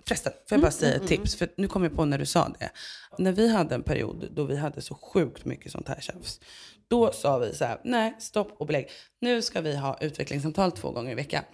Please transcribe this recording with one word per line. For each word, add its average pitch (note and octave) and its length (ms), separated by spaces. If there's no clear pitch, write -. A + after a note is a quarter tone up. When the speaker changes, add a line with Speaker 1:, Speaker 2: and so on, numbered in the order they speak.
Speaker 1:
förresten, - 260
får - 220
jag C#4 60
bara E3 60
Speaker 2:
Mm, D3 120
Speaker 1:
säga D3 120
Speaker 2:
mm, C3+ 120
Speaker 1:
ett - 60
tips? G3+ 320
Speaker 2:
mm. E3+ 140
Speaker 1:
För F#3 60
nu G3 60
kom F#3+ 160
jag D3+ 120
på D#3+ 100
när C#3+ 120
du C#3+ 80
sa - 340
det. - 100
När F#3 140
vi G#3+ 180
hade F3+ 260
en A#2 80
period - 480
då - 120
vi C#3 140
hade D3 240
så C#3 140
sjukt - 500
mycket - 260
sånt - 160
här - 140
tjafs, - 380
då A#3 240
sa C#3 260
vi A#2 180
så C#3 100
här: A#2+ 180
"Nej, A3+ 360
stopp G#3 320
och D3+ 60
belägg. D3 220
Nu A#3+ 200
ska A3 200
vi D3+ 140
ha C#3 260
utvecklingssamtal D3+ 680
två - 200
gånger A#2+ 200
i A2+ 40
veckan." D3 280